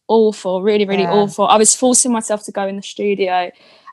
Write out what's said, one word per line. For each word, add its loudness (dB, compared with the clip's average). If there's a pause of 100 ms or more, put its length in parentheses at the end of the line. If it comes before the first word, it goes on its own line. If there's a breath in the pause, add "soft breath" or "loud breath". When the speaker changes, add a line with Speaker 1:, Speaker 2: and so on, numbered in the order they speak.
Speaker 1:
awful, 0
really, 2
really 0
Speaker 2:
Yeah. -2
Speaker 1:
awful. 0
I 4
was 4
forcing 2
myself -4
to -14
go -4
in -8
the -12
studio, -2 (420 loud breath)